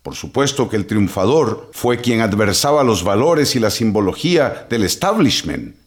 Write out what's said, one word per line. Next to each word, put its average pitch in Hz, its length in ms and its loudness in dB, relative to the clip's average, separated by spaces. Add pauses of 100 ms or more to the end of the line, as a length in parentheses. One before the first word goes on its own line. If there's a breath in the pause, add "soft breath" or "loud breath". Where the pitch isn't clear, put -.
Por 67 140 -12
supuesto 127 540 -2
que 110 80 -4
el 98 80 -2
triunfador 107 880 0
fue 120 260 -2
quien 120 220 0
adversaba 110 640 2
los 104 180 2
valores 131 540 2
y - 20 0
la 107 120 2
simbología 113 1000 0
del 113 140 0
establishment. 92 920 -2 (120)